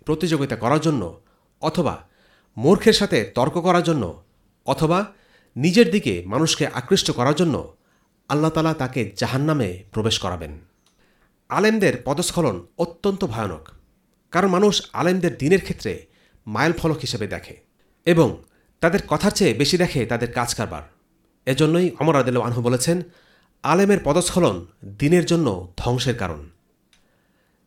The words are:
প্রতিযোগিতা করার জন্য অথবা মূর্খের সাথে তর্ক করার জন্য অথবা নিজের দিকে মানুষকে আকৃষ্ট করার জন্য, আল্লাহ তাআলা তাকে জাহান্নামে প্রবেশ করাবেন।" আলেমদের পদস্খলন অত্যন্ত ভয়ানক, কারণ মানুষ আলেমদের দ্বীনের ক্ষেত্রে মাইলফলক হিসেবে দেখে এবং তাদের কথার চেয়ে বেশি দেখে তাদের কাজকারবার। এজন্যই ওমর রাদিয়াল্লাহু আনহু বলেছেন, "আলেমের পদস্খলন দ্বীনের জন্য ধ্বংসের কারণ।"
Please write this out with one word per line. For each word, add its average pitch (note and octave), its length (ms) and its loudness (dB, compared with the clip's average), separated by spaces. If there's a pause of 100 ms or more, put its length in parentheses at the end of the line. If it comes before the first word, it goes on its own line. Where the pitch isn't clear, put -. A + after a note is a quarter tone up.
প্রতিযোগিতা D3+ 520 -2
করার B2 240 0
জন্য C#3 400 -2 (400)
অথবা D3+ 480 -4 (480)
মূর্খের D#3 360 4
সাথে E3 320 0
তর্ক B2+ 360 -2
করার F3 220 2
জন্য C#3 400 -2 (440)
অথবা D#3+ 460 -2 (440)
নিজের F3 340 4
দিকে A2 360 -2
মানুষকে C#3 400 0
আকৃষ্ট B2 440 0
করার C3 240 0
জন্য, D3 420 -2 (520)
আল্লাহ D3+ 220 2
তাআলা D#3+ 240 0
তাকে B2+ 420 -4
জাহান্নামে B2+ 760 -2
প্রবেশ A2 260 0
করাবেন।" E2 400 -8 (920)
আলেমদের F#3+ 560 2
পদস্খলন C#3+ 640 -2 (120)
অত্যন্ত F#3+ 460 -4
ভয়ানক, G#2 440 -6 (640)
কারণ F#3+ 180 2
মানুষ F#3+ 440 2
আলেমদের F3 460 0
দ্বীনের F3+ 220 2
ক্ষেত্রে - 460 -8 (400)
মাইলফলক D3 520 0
হিসেবে G#2+ 280 -6
দেখে F2 300 -12 (480)
এবং D#3+ 380 4 (380)
তাদের E3 280 2
কথার D#3 220 0
চেয়ে E3+ 240 2
বেশি C#3 220 0
দেখে E3 300 0
তাদের A#2+ 260 -4
কাজকারবার। G2+ 500 -4 (640)
এজন্যই D#3 440 2 (100)
ওমর D#3 140 4
রাদিয়াল্লাহু B2 320 2
আনহু A#2+ 160 -2
বলেছেন, B2+ 400 0 (600)
"আলেমের G3 420 4
পদস্খলন D3+ 640 0 (180)
দ্বীনের C#3+ 400 2
জন্য B2+ 520 0
ধ্বংসের B2 380 -2
কারণ।" D#2+ 340 -8 (1200)